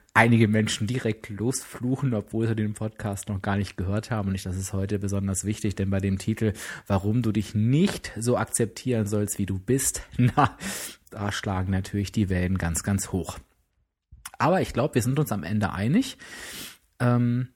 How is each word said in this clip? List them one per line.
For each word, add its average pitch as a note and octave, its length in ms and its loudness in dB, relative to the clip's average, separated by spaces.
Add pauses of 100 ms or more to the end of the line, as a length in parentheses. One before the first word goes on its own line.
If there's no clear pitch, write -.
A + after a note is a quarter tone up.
(120)
einige A2+ 360 8
Menschen G#2+ 380 2
direkt A#2 440 -2
losfluchen, B2 840 -2
obwohl A2+ 320 -2
sie A2+ 100 0
den G#2+ 180 -2
Podcast G#2+ 540 -6
noch G2+ 120 -2
gar - 160 0
nicht G2+ 200 -2
gehört G2 340 -2
haben. G#2 180 -2
Und F#2+ 60 0
ich, F#2 80 -4
das F#2 140 -4
ist F#2+ 160 -6
heute G2 260 0
besonders G2 460 -2
wichtig, G#2+ 320 -2
denn G2 140 0
bei G2 100 0
dem F#2+ 180 0
Titel, G#2+ 340 0 (340)
warum G#2 360 2
du A2 100 0
dich G#2+ 220 -2
nicht C3 640 2
so A#2+ 180 0
akzeptieren A2 720 0
sollst, G#2 320 -2
wie G2 80 0
du F#2+ 120 -2
bist, C3 520 0
<laughs> - 80 -4
na, B2 380 4 (540)
da G#2 220 -4
schlagen F#2+ 380 -2
natürlich F#2+ 420 -2
die G#2 160 2
Wellen F#2 300 2
ganz, E2+ 240 -2
ganz G2 300 -2
hoch. F2+ 260 -4 (1000)
Aber E3+ 220 4
ich - 140 -4
glaub, B2+ 200 0
wir A#2 80 2
sind C3 160 0
uns C#3 140 0
am G2+ 120 -4
Ende G#2+ 280 0
einig, C#3 460 0 (840)
ähm, B2 560 2